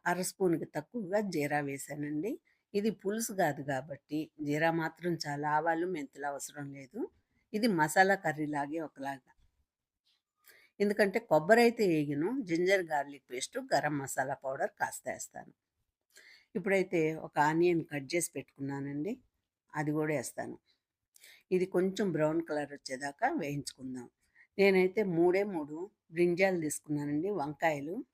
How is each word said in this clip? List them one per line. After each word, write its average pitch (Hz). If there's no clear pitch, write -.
అర 175
స్పూన్కి 170
తక్కువగా 190
జీరా 147
వేశానండి. 147
ఇది 208
పులుసు 214
కాదు 156
కాబట్టి 143
జీరా 151
మాత్రం 165
చాలు, 147
ఆవాలు, 165
మెంతులు 147
అవసరం 143
లేదు. 139
ఇది 214
మసాలా 190
కర్రీ 156
లాగే 147
ఒకలాగా. 135
ఎందుకంటే 202
కొబ్బరి 170
అయితే 233
వేయను, 151
జింజర్ 180
గార్లిక్ 143
పేస్ట్, 127
గరం 147
మసాలా 135
పౌడర్ 139
కాస్త -
వేస్తాను. -
ఇప్పుడైతే 185
ఒక -
ఆనియన్ 160
కట్ 139
చేసి 165
పెట్టుకున్నానండి, 139
అది 151
కూడా 156
వేస్తాను. 120
ఇది 185
కొంచెం 190
బ్రౌన్ 156
కలర్ 147
వచ్చేదాకా 143
వేయించుకుందాం. 131
నేనైతే 190
మూడే 180
మూడు 151
బ్రింజాలు 175
తీసుకున్నానండి, 147
వంకాయలు. 151